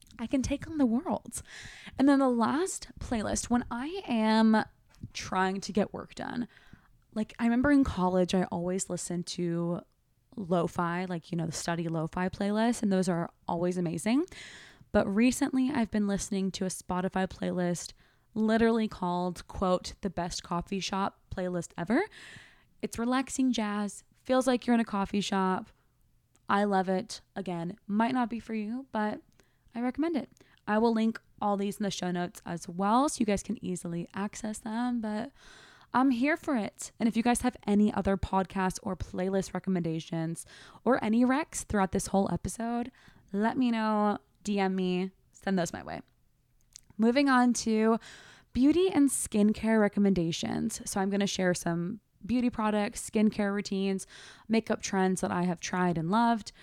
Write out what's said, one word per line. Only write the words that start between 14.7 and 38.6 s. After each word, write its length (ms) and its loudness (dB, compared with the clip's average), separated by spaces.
But 140 4
recently, 680 2
I've 160 0
been 160 0
listening 460 -2
to 140 -4
a 20 -2
Spotify 580 -4
playlist 680 -4
literally 540 2
called, 600 -4
quote, 540 -2
"the 80 -4
best 320 -6
coffee 380 -4
shop 380 -4
playlist 440 -4
ever." 240 2
It's 160 -8
relaxing 540 0
jazz, 520 -4
feels 240 2
like 200 2
you're 80 4
in 60 4
a 40 2
coffee 380 -2
shop. 480 -2
I 180 2
love 260 2
it. 320 -4
Again, 520 -6
might 260 0
not 160 0
be 100 -6
for 140 -10
you, 400 -6
but 280 -2
I 60 -6
recommend 360 -2
it. 120 -4
I 120 2
will 140 4
link 280 0
all 160 0
these 220 -4
in 40 -4
the 80 0
show 200 -4
notes 360 -4
as 220 -8
well, 400 2
so 120 -4
you 60 0
guys 160 0
can 220 -8
easily 500 -6
access 440 -8
them, 420 -4
but 320 -4
I'm 160 6
here 260 2
for 200 -2
it. 420 -4
And 100 2
if 80 0
you 60 2
guys 180 4
have 160 0
any 260 6
other 240 0
podcast 680 0